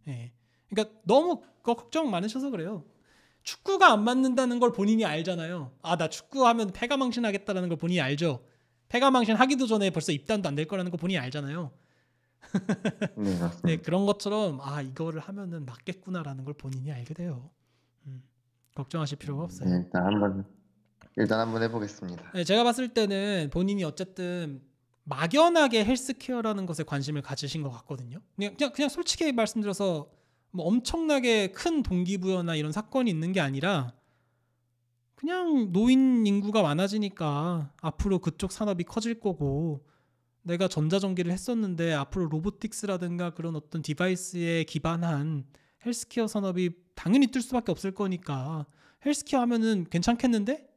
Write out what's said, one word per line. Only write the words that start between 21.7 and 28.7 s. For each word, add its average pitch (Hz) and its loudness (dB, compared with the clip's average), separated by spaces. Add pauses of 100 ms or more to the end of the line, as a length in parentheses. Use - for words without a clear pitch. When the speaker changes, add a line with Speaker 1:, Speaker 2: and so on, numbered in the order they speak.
Speaker 1:
네, 180 -2
제가 208 4
봤을 240 0
때는 196 0
본인이 190 0
어쨌든 180 -8 (420)
막연하게 240 4
헬스케어라는 233 -2
것에 165 -6
관심을 143 -4
가지신 143 -6
것 139 -6
같거든요. 127 -12 (160)
그냥, 202 -6
그냥, 285 0